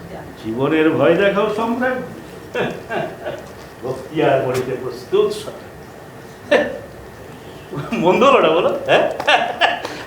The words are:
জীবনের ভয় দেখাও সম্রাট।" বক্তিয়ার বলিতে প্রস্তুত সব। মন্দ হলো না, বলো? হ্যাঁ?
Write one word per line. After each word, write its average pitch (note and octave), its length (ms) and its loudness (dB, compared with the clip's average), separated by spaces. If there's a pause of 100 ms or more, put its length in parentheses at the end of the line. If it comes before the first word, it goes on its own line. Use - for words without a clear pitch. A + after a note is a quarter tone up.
(440)
জীবনের D3+ 440 2
ভয় D3 260 6
দেখাও G3 400 2
সম্রাট।" A#3+ 380 0 (1900)
বক্তিয়ার C3 640 0
বলিতে B2+ 340 -2
প্রস্তুত F#3 500 0
সব। - 200 -8 (2500)
মন্দ F#3+ 300 4
হলো C4 180 8
না, E3 80 6
বলো? G#3+ 360 2
হ্যাঁ? - 260 4 (960)